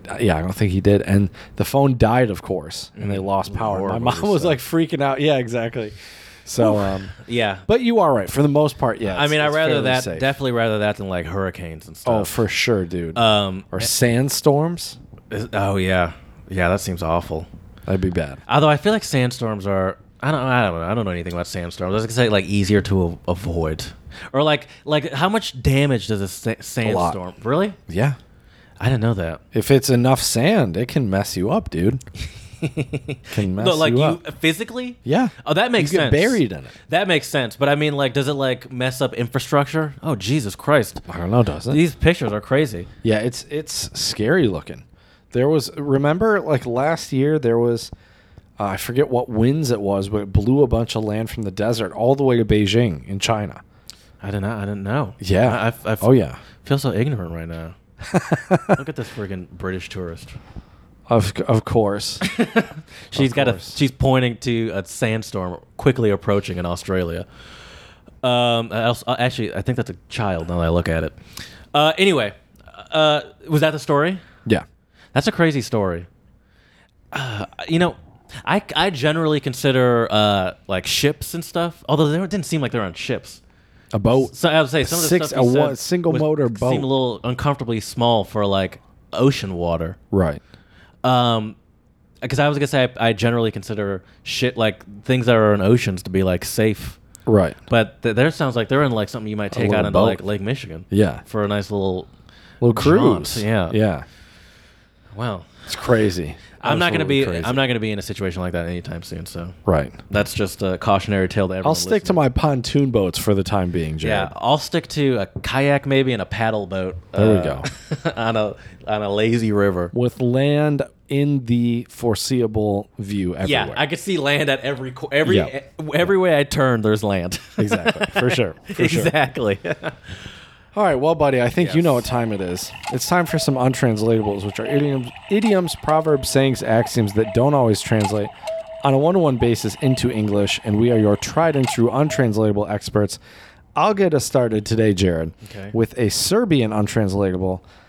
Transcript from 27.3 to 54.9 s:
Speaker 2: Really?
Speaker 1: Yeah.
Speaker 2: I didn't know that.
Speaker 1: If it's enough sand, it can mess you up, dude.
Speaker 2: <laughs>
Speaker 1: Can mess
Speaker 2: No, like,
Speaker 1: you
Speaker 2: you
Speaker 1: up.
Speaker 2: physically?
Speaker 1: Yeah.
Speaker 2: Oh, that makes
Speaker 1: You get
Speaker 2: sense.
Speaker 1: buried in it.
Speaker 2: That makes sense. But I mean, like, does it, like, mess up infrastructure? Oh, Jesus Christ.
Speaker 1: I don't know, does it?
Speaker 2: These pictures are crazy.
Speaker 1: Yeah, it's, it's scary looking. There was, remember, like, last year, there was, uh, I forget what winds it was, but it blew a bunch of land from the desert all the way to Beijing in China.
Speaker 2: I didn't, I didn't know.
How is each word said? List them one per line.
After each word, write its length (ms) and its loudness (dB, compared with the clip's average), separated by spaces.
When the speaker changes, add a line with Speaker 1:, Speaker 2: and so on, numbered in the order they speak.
Speaker 2:
Really? 320 -2
Speaker 1:
Yeah. 260 0
Speaker 2:
I 80 -8
didn't 140 2
know 140 2
that. 260 -4
Speaker 1:
If 200 2
it's 180 4
enough 320 4
sand, 540 2
it 100 -2
can 240 -2
mess 260 -2
you 140 0
up, 200 -2
dude. 300 0
Speaker 2:
<laughs> 0 -
Speaker 1:
Can 240 -2
mess 100 -2
Speaker 2:
No, 80 4
like, 180 2
Speaker 1:
you 60 2
Speaker 2:
you 60 4
Speaker 1:
up. 340 -2
Speaker 2:
physically? 640 -4
Speaker 1:
Yeah. 260 2
Speaker 2:
Oh, 100 -2
that 180 2
makes 200 2
Speaker 1:
You 60 2
get 140 2
Speaker 2:
sense. 100 4
Speaker 1:
buried 300 2
in 120 -10
it. 60 -20
Speaker 2:
That 180 0
makes 180 0
sense. 300 -2
But 120 2
I 60 4
mean, 200 0
like, 180 0
does 160 0
it, 60 -2
like, 360 -4
mess 300 -4
up 140 0
infrastructure? 800 -2
Oh, 100 -2
Jesus 400 -2
Christ. 540 0
Speaker 1:
I 100 -10
don't 140 -2
know, 100 6
does 240 -2
it? 60 -2
Speaker 2:
These 240 2
pictures 360 2
are 80 -2
crazy. 460 -2
Speaker 1:
Yeah, 160 2
it's, 320 -4
it's 480 -8
scary 480 0
looking. 380 -6
There 160 2
was, 280 0
remember, 640 2
like, 260 -2
last 460 -2
year, 260 0
there 200 2
was, 320 0
uh, 40 -2
I 120 -4
forget 320 -2
what 200 0
winds 440 2
it 80 0
was, 280 0
but 140 -2
it 100 -10
blew 300 4
a 60 6
bunch 260 -2
of 80 -2
land 280 -4
from 120 -8
the 80 -4
desert 420 -2
all 220 2
the 80 0
way 140 4
to 80 2
Beijing 640 2
in 100 -8
China. 440 -4
Speaker 2:
I 40 -10
didn't, 180 -4
I 160 -4
didn't 240 -6
know. 340 -4